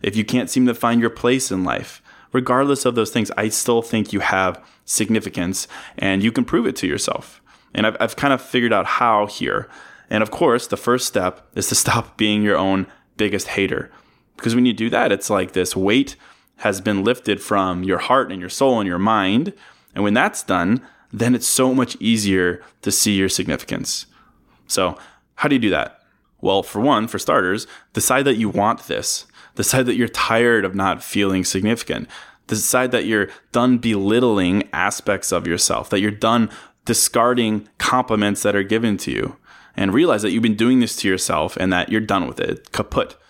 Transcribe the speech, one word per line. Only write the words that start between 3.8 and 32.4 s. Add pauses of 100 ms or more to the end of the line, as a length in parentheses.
think
you
have (260)
significance (320)
and
you
can
prove
it
to
yourself. (320)
And
I've,
I've
kind
of
figured
out
how
here. (400)
And
of
course,
the
first
step
is
to
stop
being
your
own (300)
biggest
hater. (440)
Because
when
you
do
that,
it's
like
this
weight (420)
has
been
lifted
from
your
heart
and
your
soul
and
your
mind. (400)
And
when
that's
done, (320)
then
it's
so
much
easier (180)
to
see
your
significance. (580)
So (380)
how
do
you
do
that? (400)
Well,
for
one,
for
starters, (260)
decide
that
you
want
this. (260)
Decide
that
you're
tired
of
not
feeling
significant. (380)